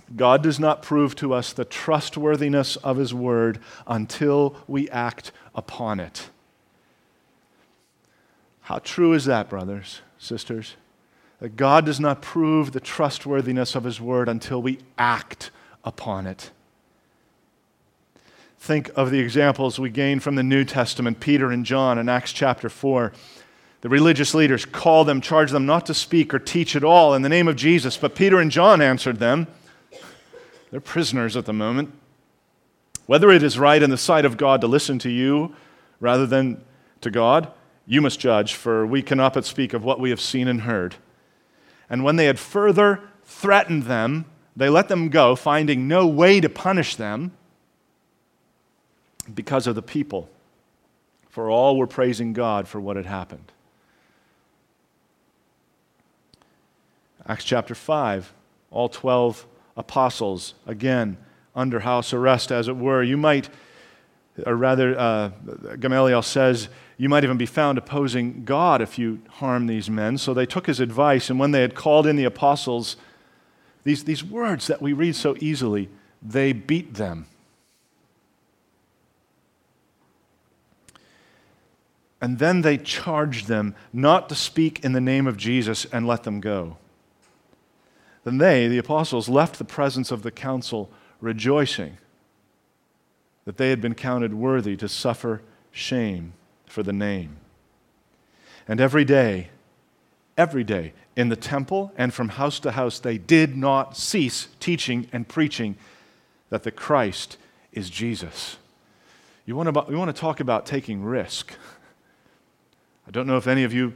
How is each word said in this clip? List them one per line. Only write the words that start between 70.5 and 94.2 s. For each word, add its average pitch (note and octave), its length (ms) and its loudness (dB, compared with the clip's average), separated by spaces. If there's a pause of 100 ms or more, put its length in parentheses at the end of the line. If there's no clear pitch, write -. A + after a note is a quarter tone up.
his C3 140 -2
advice, C3 500 2
and B2+ 80 -2
when C#3+ 140 2
they C3+ 100 4
had B2 120 0
called D3+ 320 4
in D3+ 100 2
the C3+ 80 0
apostles, B2 720 -2 (880)
these, C#3+ 200 -2
these D#3 200 -6
words G#3 420 -6
that C#3+ 160 -4
we C#3+ 100 -2
read D#3 220 0
so C#3 260 -2
easily, A#2+ 480 -2 (320)
"they C3 320 0
beat C#3+ 420 -4
them." F2 320 -8 (4000)
And B2 180 -4
then F3 220 2
they D3+ 160 2
charged D3 680 -4
them G#2 280 -2 (200)
not D#3 340 4
to D3+ 60 -8
speak - 500 -4
in C3 80 0
the B2+ 80 0
name C3+ 260 0
of A2 120 -4
Jesus A2+ 480 -2
and A#2 200 -4
let A#2 180 -2
them G#2 160 -6
go. F#2 360 -6 (1500)
Then B2 120 -4
they, C3+ 320 4
the A#2+ 80 0
apostles, B2 540 -2
left D3 260 2
the - 80 -12
presence C3+ 460 -4
of A2+ 120 -8
the A2+ 80 -8
council B2 600 -8 (320)
rejoicing A2+ 760 -2 (1500)
that G2 100 -14
they C3 140 0
had B2+ 100 0
been A#2 140 -4
counted A#2+ 400 -4